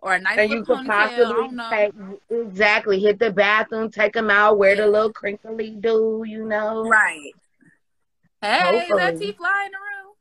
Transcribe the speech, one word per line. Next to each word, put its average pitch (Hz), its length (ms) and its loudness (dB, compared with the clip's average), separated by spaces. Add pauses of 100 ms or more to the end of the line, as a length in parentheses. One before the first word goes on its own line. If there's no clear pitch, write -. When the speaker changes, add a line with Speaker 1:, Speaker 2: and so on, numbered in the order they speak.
Speaker 1:
or 185 140 -2
a 180 60 0
nice 190 180 2
Speaker 2:
And 214 120 4
Speaker 1:
little 220 120 -2
Speaker 2:
you - 20 -8
could - 220 -2
Speaker 1:
ponytail. 214 80 -2
I 208 140 4
Speaker 2:
possibly 233 260 0
Speaker 1:
don't 240 220 -4
know. 233 140 -8
Speaker 2:
take, 208 220 0 (380)
exactly, 214 680 0
hit 202 200 2
the 226 120 0
bathroom, 214 600 0
take 208 260 -2
'em 220 140 0
out, 208 260 6
wear 196 180 4
the 202 100 -2
Speaker 1:
Yeah. 214 40 4
Speaker 2:
little 214 240 2
crinkly 220 680 -10
do, 220 480 0
you 220 200 -10
know? 220 420 -4
Speaker 1:
Right. 170 460 0 (1040)
Hey, 214 160 0
is 359 320 2
that - 0 - (260)
Speaker 2:
Hopefully. 320 40 -10
Speaker 1:
T 403 180 -6
Fly 392 300 -2
in 392 60 -14
the 392 60 -14
room? 403 420 -14